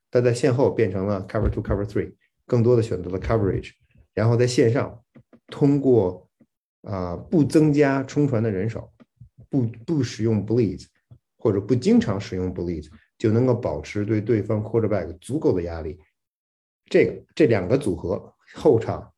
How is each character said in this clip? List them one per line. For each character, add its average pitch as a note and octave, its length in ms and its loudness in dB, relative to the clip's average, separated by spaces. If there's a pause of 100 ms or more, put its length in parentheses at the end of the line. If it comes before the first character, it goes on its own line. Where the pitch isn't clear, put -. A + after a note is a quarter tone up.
(100)
他 B2 100 2
在 A#2+ 140 2
线 C3 180 0
后 B2 200 2
变 A2 180 0
成 F#2+ 160 -4
了 G2 220 -4
cover G#2+ 200 -2
two、 G#2+ 140 -4
cover G2+ 220 -2
three， G#2 280 -6 (320)
更 A#2+ 160 2
多 A#2+ 140 4
的 A#2 80 4
选 F#2 180 -4
择 F2 100 -8
了 F#2 100 -4
coverage， - 500 -2 (440)
然 A2+ 140 0
后 A#2 80 2
在 A#2+ 80 4
线 B2 280 2
上 - 280 -4 (460)
通 C#3+ 340 2
过， A2 480 2 (540)
呃， F2+ 340 -6 (140)
不 D#3 140 4
增 D#3 280 4
加 C#3 300 2
冲 D3 240 0
传 A2+ 160 0
的 A2+ 80 0
人 G2 180 -2
手， - 220 -10 (580)
不， C#3 140 0 (240)
不 D3+ 160 -2
使 A2 220 -6
用 G#2+ 200 0
blitz， A2 420 -2 (500)
或 A2+ 160 0
者 G2+ 80 0
不 G#2 120 -2
经 G#3 280 4
常 G2 200 -2
使 - 140 -10
用 F#2 180 -4
blitz， F2 360 -6 (280)
就 - 140 0
能 A#2 160 4
够 B2+ 80 4
保 D#2 260 -4
持 G#2 240 -6
对 G#2+ 160 -2
对 G#2+ 220 0
方 G#2+ 180 -2
quarterback G#2+ 600 -4
足 C3+ 180 -8
够 D3+ 160 0
的 F2+ 80 -4
压 E2+ 200 -8
力。 - 140 -10 (880)
这 D#3 200 4
个， - 160 -6 (140)
这 D#3 100 4
两 G2 220 0
个 C3 100 2
组 F#2 160 -4
合， - 400 -8 (200)
后 B2 260 4
场 - 380 -8